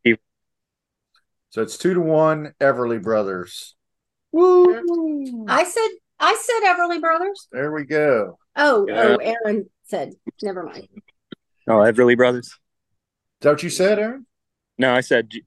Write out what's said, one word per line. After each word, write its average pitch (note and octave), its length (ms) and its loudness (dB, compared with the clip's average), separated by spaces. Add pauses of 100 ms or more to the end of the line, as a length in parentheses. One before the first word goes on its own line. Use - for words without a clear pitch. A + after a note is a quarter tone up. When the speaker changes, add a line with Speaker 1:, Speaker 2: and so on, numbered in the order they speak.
Speaker 1:
T-, A2+ 120 2 (1300)
Speaker 2:
So A2 120 -4
it's A2 160 -8
two F#3 160 0
to F3+ 60 0
one, D#3 600 0
Everly A#2+ 420 0
Brothers. G2 720 -4 (580)
Woo! E4+ 1160 2
Speaker 3:
I C4+ 160 2
said, A4 240 -4 (300)
I F4 160 2
said G#4+ 400 0
Everly F4 260 -4
Brothers. E4+ 520 -4
Speaker 2:
There - 200 -6
we D3+ 120 -8
go. C3 540 0 (180)
Speaker 3:
Oh, B3+ 320 2
Speaker 1:
Yeah. G#3+ 140 0
Speaker 3:
oh, A3 140 4
Aaron A3+ 520 -4 (160)
said, F#3 280 -8 (300)
never F#3+ 200 -8
mind. E3 260 -16 (800)
Speaker 1:
Oh, A#2 80 2
Everly A#2 400 4
Brothers. B2 300 0
Speaker 2:
Is - 60 -20 (880)
that D3 80 4
what D3 120 0
you F3 80 -6
said, G3 280 0
Aaron? A#3 280 -8 (520)
Speaker 1:
No, B2+ 160 2
I B2+ 80 2
said, A2+ 280 0 (160)